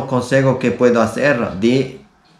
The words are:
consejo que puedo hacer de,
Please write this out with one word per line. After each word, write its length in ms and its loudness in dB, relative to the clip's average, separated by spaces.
consejo 540 0
que 140 -2
puedo 320 2
hacer 560 -2
de, 420 0